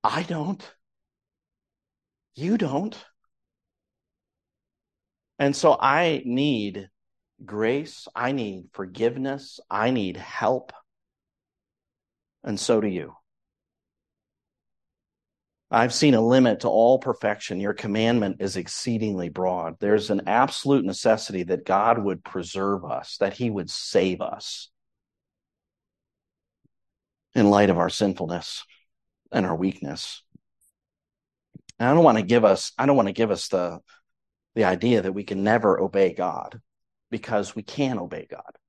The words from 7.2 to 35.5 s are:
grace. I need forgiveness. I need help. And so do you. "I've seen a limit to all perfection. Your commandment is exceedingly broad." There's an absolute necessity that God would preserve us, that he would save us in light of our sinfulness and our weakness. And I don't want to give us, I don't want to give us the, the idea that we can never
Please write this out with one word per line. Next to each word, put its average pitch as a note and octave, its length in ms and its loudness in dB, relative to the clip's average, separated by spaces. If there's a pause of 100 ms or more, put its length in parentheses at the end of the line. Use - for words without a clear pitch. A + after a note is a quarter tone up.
grace. A2 720 -4
I B2 160 -4
need G2+ 420 -6
forgiveness. C3 840 -6 (100)
I G#2+ 220 0
need G2 260 -2
help. - 560 -4 (1700)
And G#2 160 -4
so A2+ 200 2
do G#2+ 60 -2
you. F2+ 300 -6 (2500)
"I've A#2+ 200 2
seen C#3+ 220 4
a A2 60 6
limit A#2+ 400 4
to - 80 -2
all A#2+ 320 4
perfection. G#2 580 -4
Your G2+ 160 -2
commandment A2 680 0
is G2 160 -4
exceedingly G2+ 720 -6
broad." F2 520 -4
There's G#2 300 2
an G2 180 -2
absolute C3+ 560 2
necessity G2 580 0
that F2 240 -4
God A2 320 2
would F#2+ 240 -4
preserve F#2+ 640 -6
us, - 320 -10
that - 180 -2
he B2 160 -4
would F#2+ 200 -6
save F#2+ 500 0
us - 500 -10 (2750)
in G#2 160 6
light G2+ 200 6
of E2+ 80 2
our E2 120 0
sinfulness F#2 720 -4 (680)
and G2 120 0
our F2 120 -4
weakness. - 680 -6 (1600)
And A#2+ 80 2
I C#3 60 4
don't E3+ 100 8
want A#2+ 120 8
to G#2+ 80 0
give A2+ 200 4
us, G2 340 4
I B2+ 80 0
don't C#3+ 100 4
want G#2+ 120 4
to F#2+ 40 -4
give A2 200 0
us - 160 -6
the, F2 320 -4 (720)
the A2 100 0
idea F#2+ 380 2
that F#2+ 100 -4
we G2 120 -8
can G2 180 -4
never G#2+ 380 4